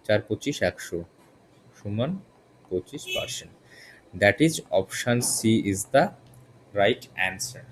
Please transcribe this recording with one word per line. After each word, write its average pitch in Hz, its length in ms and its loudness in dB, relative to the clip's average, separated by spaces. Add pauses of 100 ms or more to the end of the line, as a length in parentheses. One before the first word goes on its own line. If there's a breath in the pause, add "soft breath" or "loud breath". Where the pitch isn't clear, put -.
চার 104 220 4
পঁচিশ 135 280 -4 (140)
একশো - 280 -10 (800)
সমান 110 320 -4 (580)
পঁচিশ 92 340 -6 (120)
পার্সেন্ট। - 380 -8 (720 loud breath)
That 101 240 6
is 160 80 2 (260)
option - 360 -2 (180)
C - 40 -4 (340)
is 95 80 -2 (140)
the 147 100 8 (760)
right 110 240 2 (240)
answer। - 440 -10